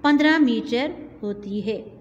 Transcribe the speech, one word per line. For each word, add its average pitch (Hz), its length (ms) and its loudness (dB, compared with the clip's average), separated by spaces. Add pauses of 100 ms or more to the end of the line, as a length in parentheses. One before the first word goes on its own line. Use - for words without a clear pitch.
पन्द्रह 294 360 4
मीटर 247 540 0 (280)
होती 202 400 -8
है। 202 220 -6 (160)